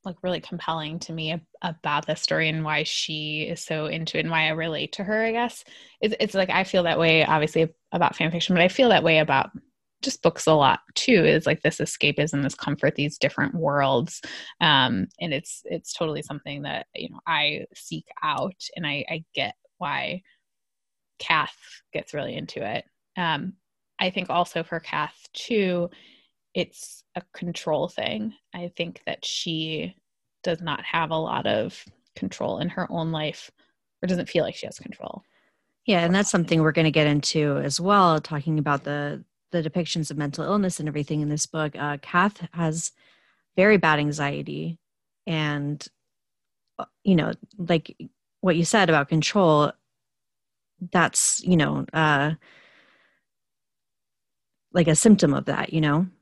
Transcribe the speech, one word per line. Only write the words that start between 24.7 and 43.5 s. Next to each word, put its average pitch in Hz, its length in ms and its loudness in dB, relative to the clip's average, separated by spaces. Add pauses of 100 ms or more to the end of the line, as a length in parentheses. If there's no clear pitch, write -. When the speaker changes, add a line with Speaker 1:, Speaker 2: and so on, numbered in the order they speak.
Speaker 1:
Kath - 540 -8
too, 180 560 -2 (640)
it's - 500 -8 (120)
a 180 60 -8 (120)
control 160 540 -4
thing. 214 460 -6 (200)
I 175 220 -10
think 175 320 -8
that - 180 -8
she 160 720 -6 (480)
does 160 180 -4
not 160 220 -6
have 165 260 -2
a 160 80 -2
lot - 300 -2
of 107 360 -2 (320)
control - 440 -6
in 175 100 -2
her - 220 -6
own 165 200 -4
life, 151 380 -6 (540)
or 180 40 -4
doesn't 180 220 -2
feel 165 140 2
like - 120 -4
she - 120 -12
has - 100 -14
control. - 460 -14 (600)
Speaker 2:
Yeah, 185 160 4
and 170 120 4
that's 196 160 4
something 165 320 2
we're 156 120 4
gonna 160 180 4
get 151 160 4
into 147 500 2
as 143 220 -2
well, 180 400 6
talking 156 400 -2
about 143 240 0
the, 147 400 -6 (280)
the 170 120 -2
depictions 160 480 -4
of 147 60 -8
mental 147 260 -4
illness 190 360 -2
and 151 80 -6
everything 151 340 -4
in 147 80 -2
this 147 180 -2
book. 156 280 -4
Uh, 147 280 -6
Kath 180 500 0
has 165 380 -4 (640)